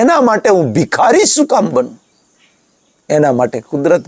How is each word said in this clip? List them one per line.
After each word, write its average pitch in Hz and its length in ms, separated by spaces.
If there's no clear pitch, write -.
એના 294 260
માટે 220 280
હું 170 100
ભિખારી 247 600
શું - 180
કામ - 120
બનું? 123 200
એના 147 300
માટે 123 180
કુદરત 151 360